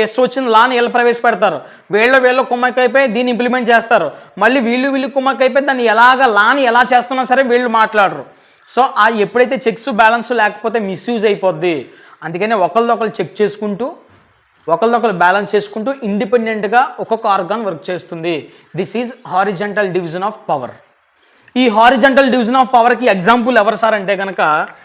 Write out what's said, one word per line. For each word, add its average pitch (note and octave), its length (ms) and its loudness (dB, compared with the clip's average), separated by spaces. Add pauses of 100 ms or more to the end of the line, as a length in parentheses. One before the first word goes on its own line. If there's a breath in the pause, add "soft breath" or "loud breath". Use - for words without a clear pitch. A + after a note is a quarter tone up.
ఇష్టం A3 220 -2
వచ్చిన B3+ 280 -2
లాని B3 240 4
వీళ్ళు A#3+ 180 0
ప్రవేశపెడతారు, A#3 640 0 (380 loud breath)
వీళ్ళు, B3 300 4
వీళ్ళు B3+ 260 2
కుమ్మక్కైపోయి B3 640 0
దీన్ని B3 180 0
ఇంప్లిమెంట్ A#3+ 380 -2
చేస్తారు, A3 360 2 (360 loud breath)
మళ్ళీ B3+ 240 2
వీళ్ళు, B3+ 260 0
వీళ్ళు C4+ 220 -2
కుమ్మక్కైపోయి C4 540 0
దాన్ని B3 240 0
ఎలాగ B3 440 4
లాని B3+ 320 2
ఎలా A#3+ 140 4 (100)
చేస్తున్నా B3+ 380 0
సరే C4 200 4
వీళ్ళు A#3+ 280 0
మాట్లాడరు. F#3+ 440 0 (500 soft breath)
So, A#3+ 80 2 (220)
ఆ - 20 6 (200)
ఎప్పుడైతే B3 300 0 (100)
చెక్స్ A3+ 240 -4 (100)
బ్యాలెన్స్ A3+ 320 2 (100)
లేకపోతే G#3 360 -2 (120)
మిస్‌యూజ్ G#3+ 400 -4
అయిపోద్ది. F3+ 460 -2 (500 loud breath)
అందుకనే F3+ 280 -4 (120)
ఒకళ్ళదొకళ్ళు A3+ 540 -4
చెక్ E3+ 200 -8
చేసుకుంటూ G#3 460 -4 (840)
ఒకళ్ళనొకళ్ళు A3 500 0
బ్యాలెన్స్ G3 360 0
చేసుకుంటూ G#3+ 480 -4
ఇండిపెండెంట్‌గా A3 1000 -2
ఒక్కొక్క A3+ 260 -6
ఆర్గాన్ G3 380 -2
వర్క్ E3+ 260 -8
చేస్తుంది. E3 600 -8 (240 loud breath)
This E3+ 160 -6 (100)
is A#3 60 -6 (260)
horizontal G3+ 520 -2 (100)
division F3+ 260 -6
of G#3+ 120 -6 (160)
power. B2+ 200 -6 (840 soft breath)
ఈ B3 120 2
horizontal B3 680 4
division B3 280 0
of A#3+ 140 -2
పవర్‌కి A#3+ 300 2
ఎగ్జాంపుల్ A3+ 520 2
ఎవరు G#3 180 2
సార్ A3 180 0
అంటే G3 220 -2
కనుక, F3+ 500 -2 (180 loud breath)